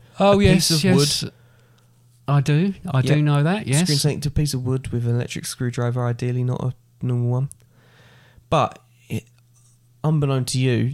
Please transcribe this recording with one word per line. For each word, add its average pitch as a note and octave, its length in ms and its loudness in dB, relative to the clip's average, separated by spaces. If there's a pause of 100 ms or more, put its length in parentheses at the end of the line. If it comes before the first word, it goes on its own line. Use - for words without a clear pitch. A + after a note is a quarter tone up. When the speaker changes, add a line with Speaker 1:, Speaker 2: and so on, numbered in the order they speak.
(200)
Speaker 1:
Oh, G3 180 4
Speaker 2:
a G3+ 60 4
Speaker 1:
yes, F#3+ 240 4
Speaker 2:
piece - 100 0
of D3 60 0
Speaker 1:
yes. D3 380 2
Speaker 2:
wood - 100 -10 (960)
Speaker 1:
I C#3+ 140 2
do. D#3 320 0 (180)
I C3 120 2
do D3+ 140 2
Speaker 2:
Yep. D3+ 80 2
Speaker 1:
know D3 180 2
that, F#3+ 240 -2
yes. C#3 160 2
Speaker 2:
Screwing D3+ 160 2
something C#3+ 240 0
to D3 60 -4
a - 40 -4
piece D3 220 0
of B2+ 100 -4
wood C3 240 -4
with A#2+ 180 -4
an A#2+ 80 0
electric - 320 -6
screwdriver, A#2+ 600 -4
ideally B2 360 -4
not B2 200 -4
a B2+ 120 -4 (280)
normal A#2+ 280 -2
one. B2+ 180 -2 (1000)
But C#3+ 300 0 (300)
it, - 160 -6 (760)
unbeknown C#3+ 440 0
to - 120 -4
you, B2+ 140 2 (220)